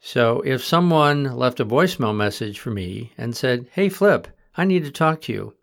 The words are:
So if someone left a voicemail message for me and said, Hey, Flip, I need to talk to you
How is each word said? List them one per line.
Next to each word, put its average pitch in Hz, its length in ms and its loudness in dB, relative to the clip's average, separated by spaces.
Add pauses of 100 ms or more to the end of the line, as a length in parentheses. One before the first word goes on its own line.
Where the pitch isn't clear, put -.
So 120 440 0
if 131 200 -2
someone 147 720 2
left 123 240 0
a 127 40 0
voicemail 123 500 2
message 104 440 -2
for - 120 -10
me 104 460 -8
and 117 200 -6
said, 123 360 -2
Hey, 196 160 0
Flip, 190 400 2 (280)
I 190 80 0
need 185 200 2
to 143 60 -8
talk 160 320 0
to - 100 -8
you 104 300 -8